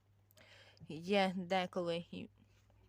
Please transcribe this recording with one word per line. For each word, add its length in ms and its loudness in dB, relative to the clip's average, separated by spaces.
Є 460 2
деколи 760 0
і, 180 -10